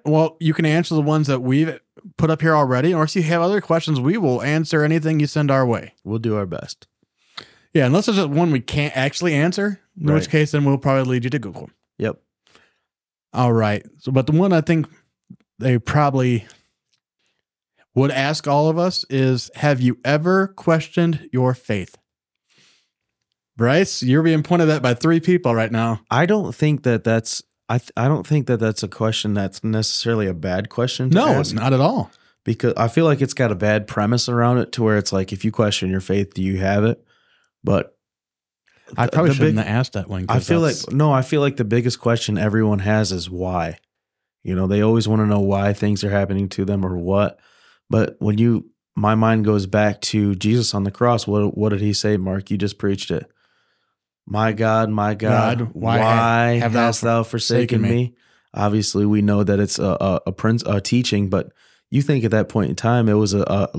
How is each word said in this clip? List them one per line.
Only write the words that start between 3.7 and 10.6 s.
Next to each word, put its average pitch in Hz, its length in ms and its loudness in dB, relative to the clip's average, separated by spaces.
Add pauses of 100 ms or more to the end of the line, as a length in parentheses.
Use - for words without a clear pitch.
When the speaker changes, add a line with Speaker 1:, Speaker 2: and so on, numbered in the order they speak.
Speaker 1:
we 160 180 0
will 127 240 0
answer 151 400 0
anything 156 380 0
you 147 60 2
send 147 240 0
our 135 160 2
way. 113 280 -4 (100)
Speaker 2:
We'll 107 140 -4
do 113 180 -2
our 101 100 -2
best. - 400 -12 (840)
Speaker 1:
Yeah, 139 140 4
unless 170 200 2
there's 196 200 0
one 160 240 0
we 135 100 0
can't 143 360 -4
actually 143 380 -2
answer, 190 460 -2 (180)
in 151 100 -6
Speaker 2:
Right. 147 80 2
Speaker 1:
which 151 120 -2
case 151 220 -2
then 147 140 0